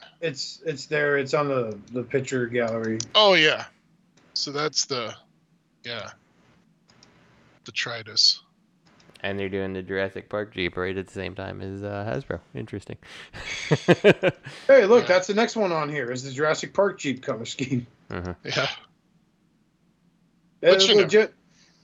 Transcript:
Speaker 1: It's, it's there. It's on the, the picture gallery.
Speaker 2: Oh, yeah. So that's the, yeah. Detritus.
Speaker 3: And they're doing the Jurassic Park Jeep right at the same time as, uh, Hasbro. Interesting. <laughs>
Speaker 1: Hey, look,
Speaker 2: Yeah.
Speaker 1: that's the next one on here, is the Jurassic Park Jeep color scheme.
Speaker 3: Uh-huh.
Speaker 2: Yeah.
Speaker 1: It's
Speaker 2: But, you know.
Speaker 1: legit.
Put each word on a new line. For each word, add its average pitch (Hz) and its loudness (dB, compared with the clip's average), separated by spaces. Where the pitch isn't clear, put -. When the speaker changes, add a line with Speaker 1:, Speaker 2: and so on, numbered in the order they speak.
Speaker 1:
It's, - -8
it's 147 -8
there. 147 0
It's 135 -2
on 147 2
the, 117 -2
the 123 -4
picture 127 -2
gallery. 113 -2
Speaker 2:
Oh, 202 6
yeah. 156 4
So - -6
that's 147 -4
the, 117 -6
yeah. 113 -10
Detritus. - 0
Speaker 3:
And 98 -2
they're 98 -2
doing 95 -4
the 92 -6
Jurassic 95 -6
Park 104 -8
Jeep 90 -4
right 92 -4
at 95 -6
the - -20
same 92 -8
time 98 -12
as, 98 -10
uh, 101 -8
Hasbro. 131 -6
Interesting. 113 -12
<laughs> - 4
Speaker 1:
Hey, 262 8
look, 226 6
Speaker 2:
Yeah. 160 -10
Speaker 1:
that's 180 2
the 202 0
next 226 0
one 202 0
on 151 -2
here, 135 -6
is 131 -8
the 139 -12
Jurassic 151 -2
Park 196 0
Jeep 131 -4
color 117 -6
scheme. 123 -4
Speaker 3:
Uh-huh. 90 -6
Speaker 2:
Yeah. 135 -2
Speaker 1:
It's 190 6
Speaker 2:
But, - 2
you 208 6
know. 208 8
Speaker 1:
legit. 202 4